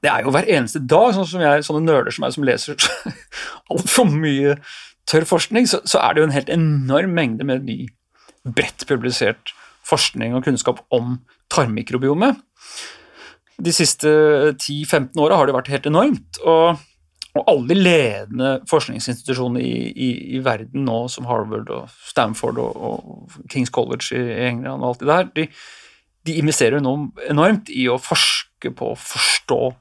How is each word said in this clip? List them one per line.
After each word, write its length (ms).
det 80
er 160
jo 80
hver 160
eneste 320
dag, 320
sånn 140
som 160
jeg, 220
sånne 200
nerder 280
som 120
jeg, 80
som 140
leser 380
<laughs> 460
alt 200
for 200
mye 460
tørr 220
forskning, 420
så, 160
så 160
er 140
det 80
jo 60
en 40
helt 160
enorm 640
mengde 320
med 220
ny, 100
bredt 460
publisert 640
forskning 480
og 120
kunnskap 340
om 300
tarmmikrobiomet. 920
De 120
siste 400
ti 320
femten 340
åra 160
har 80
det 80
vært 160
helt 160
enormt, 540
og, 400
og 160
alle 160
de 100
ledende 680
forskningsinstitusjonene 920
i, 120
i, 160
i 40
verden 460
nå, 80
som 160
Harvard 420
og 220
Stanford 500
og, 300
og 480
King's 180
College 460
i, 60
i 260
England 340
og 60
alt 160
det 80
der, 240
de, 100
de 120
investerer 400
jo 80
nå 100
enormt 400
i 220
å 100
forske 720
på 200
å 40
forstå 640